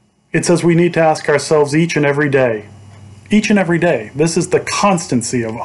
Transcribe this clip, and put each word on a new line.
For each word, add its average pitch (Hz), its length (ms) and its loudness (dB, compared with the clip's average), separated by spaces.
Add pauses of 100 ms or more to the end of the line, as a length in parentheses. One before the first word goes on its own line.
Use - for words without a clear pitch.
(320)
it 160 140 -4
says 170 180 2
we 170 120 4
need 170 180 2
to 165 60 -2
ask 160 300 0
ourselves 147 460 0
each 165 200 0
and 160 100 0
every 143 240 0
day, 127 360 0 (640)
each 208 180 2
and 214 80 4
every 170 220 0
day, 139 360 -2
this 160 220 0
is 170 120 -2
the 156 100 2
constancy 147 840 -2
of 113 240 -6